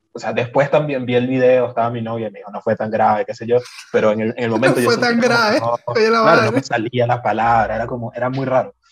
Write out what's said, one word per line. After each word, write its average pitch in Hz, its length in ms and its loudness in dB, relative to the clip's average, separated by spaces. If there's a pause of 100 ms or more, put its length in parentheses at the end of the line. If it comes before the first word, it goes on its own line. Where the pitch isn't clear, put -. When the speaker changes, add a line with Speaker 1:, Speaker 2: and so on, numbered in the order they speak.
(140)
Speaker 1:
o - 40 -14
sea, 113 140 -8
después 127 400 0
también 147 340 0
vi 123 80 -2
el 123 140 2
video, 127 400 4
estaba 117 220 -2
mi 120 120 -6
novia 113 260 -6
y - 40 -16
me - 80 -18
dijo, - 100 -18
"No 104 100 -12
fue 110 160 0
tan 107 140 -6
grave", 107 340 2
qué 107 100 -10
sé 113 120 -12
yo, 117 120 4 (340)
pero 110 200 2
en 110 100 -2
el, 110 140 -2
en 123 80 -4
el 113 60 0
Speaker 2:
<laughs> 113 240 2
Speaker 1:
momento - 60 -2
Speaker 2:
No - 20 0
Speaker 1:
yo 120 80 2
Speaker 2:
fue 240 40 4
Speaker 1:
sentía 240 160 0
Speaker 2:
tan 233 100 0
Speaker 1:
como - 20 0
que 254 60 4
Speaker 2:
grave, 233 320 2
Speaker 1:
no, 120 160 -2 (100)
Speaker 2:
oye, 220 240 0
la 226 120 2
Speaker 1:
claro, 196 200 6
no 214 40 0
Speaker 2:
madre. 220 100 -2
Speaker 1:
me 269 80 -2
salía 120 420 -2
la 120 160 -2
palabra, 110 540 0
era 117 100 -4
como, 120 260 -8
era 123 160 -4
muy 131 180 -4
raro. 127 280 0 (180)